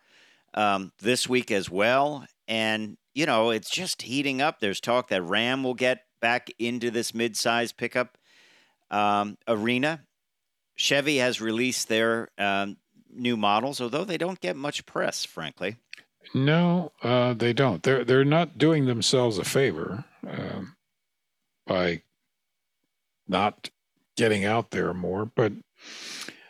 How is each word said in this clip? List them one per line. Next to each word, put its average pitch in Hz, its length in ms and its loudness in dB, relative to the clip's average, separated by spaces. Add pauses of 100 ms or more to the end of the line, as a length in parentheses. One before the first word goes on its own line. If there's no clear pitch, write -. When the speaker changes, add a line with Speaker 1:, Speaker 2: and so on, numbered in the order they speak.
(540)
Speaker 1:
um, 98 460 0
this 120 280 0
week 127 220 0
as 98 220 -2
well. 131 560 0 (200)
And, 110 500 -2 (180)
you 147 100 0
know, 117 240 4
it's 110 220 -2
just - 320 -6
heating 135 360 -2
up. 156 200 0
There's 98 200 -2
talk 120 280 0
that 95 160 0
Ram 117 400 0
will 127 100 -2
get 127 300 0 (180)
back 120 380 0
into 117 320 -2
this 110 220 -2
midsize 117 640 -2
pickup, 120 440 -4 (720)
um, 104 560 0
arena. 123 560 0 (720)
Chevy 143 420 2
has 123 240 2
released 113 460 -2
their, 113 500 0
um, 101 400 -2 (340)
new 120 240 -2
models, 113 460 2
although 123 240 -4
they 180 140 -6
don't 180 200 -4
get 180 160 -4
much 143 300 -8
press, - 400 -4
frankly. 90 520 -8 (560)
Speaker 2:
No, 165 600 2 (100)
uh, 123 300 2
they 117 180 0
don't. 117 320 0
They're, 127 220 2
they're 131 180 6
not 156 340 2
doing 151 280 4
themselves 120 520 2
a 85 60 -2
favor, 104 600 0 (200)
um, - 520 -8 (920)
by 87 340 0 (1300)
not 101 420 0 (460)
getting 107 300 2
out 110 260 0
there 87 220 -2
more. 92 320 -4
But, 113 260 0 (1000)